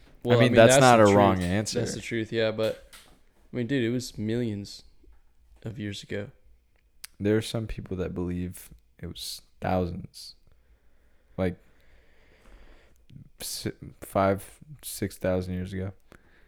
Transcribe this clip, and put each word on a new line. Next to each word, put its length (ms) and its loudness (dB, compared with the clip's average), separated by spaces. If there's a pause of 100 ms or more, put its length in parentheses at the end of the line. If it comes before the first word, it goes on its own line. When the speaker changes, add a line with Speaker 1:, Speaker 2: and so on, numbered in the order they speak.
(240)
Speaker 1:
I 40 -4
Speaker 2:
well, 80 6
I 40 6
Speaker 1:
mean, 120 6
Speaker 2:
mean, 20 2
Speaker 1:
that's 200 10
Speaker 2:
that's 60 8
Speaker 1:
not 180 8
Speaker 2:
the 60 8
Speaker 1:
a 120 8
wrong 200 6
Speaker 2:
truth. 100 -2
Speaker 1:
answer. 340 -4
Speaker 2:
That's 140 -6
the 60 -10
truth, 320 -8
yeah, 180 0
but, 400 -6 (600)
I 40 -8
mean, 100 -4
dude, 180 -2
it 60 -2
was 280 -8
millions 640 -6 (840)
of 140 -14
years 240 -10
ago. 260 -12 (920)
Speaker 1:
There 160 0
are 60 -2
some 240 -8
people 300 -10
that 180 -6
believe 560 -8 (280)
it 80 -14
was 360 -14 (180)
thousands. 720 -6 (1040)
Like, 200 -4 (1800)
si-, 300 -10 (300)
five, 580 -4 (240)
six 340 -10
thousand 380 -4
years 180 -10
ago. 200 -10 (560)